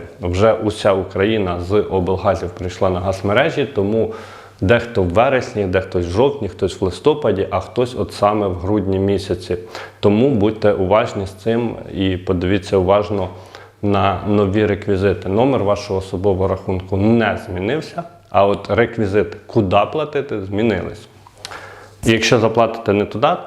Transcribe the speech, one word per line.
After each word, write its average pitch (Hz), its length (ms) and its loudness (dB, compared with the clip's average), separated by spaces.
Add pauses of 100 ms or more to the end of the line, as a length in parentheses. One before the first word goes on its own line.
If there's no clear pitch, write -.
(220)
Вже 95 320 4
уся 107 400 0
Україна 95 640 0
з 95 220 0
облгазів 92 680 0
прийшла 90 400 -2
на 92 100 -2
газмережі, 104 640 0 (100)
тому 104 380 0 (480)
дехто 113 420 2
в 87 60 -2
вересні, 113 560 2
дехто 92 340 0
в 87 40 0
жовтні, 101 460 0
хтось - 320 -6
в 98 40 0
листопаді, 120 640 0
а 95 80 -2
хтось - 360 -4
от 95 180 -4
саме 104 340 2
в 90 80 -4
грудні 95 440 0
місяці. 95 580 -2 (420)
Тому 107 300 4
будьте 107 440 2
уважні 98 520 0
з 92 60 -10
цим 113 440 -2 (180)
і 95 240 0
подивіться 92 600 0
уважно 98 520 2 (520)
на 98 460 2
нові 104 380 2
реквізити. 98 640 0
Номер 113 340 2
вашого 98 360 -2
особового 95 480 0
рахунку 95 500 -4
не 104 480 2
змінився, 117 580 -6 (260)
а 98 160 4
от 98 240 0
реквізит, 107 580 2 (200)
куди 101 340 2 (100)
платити, 147 500 -4
змінились. 95 640 -2 (1000)
І 117 60 6
якщо 113 280 4
заплатите 113 540 2
не 101 120 2
туди, 117 220 0 (180)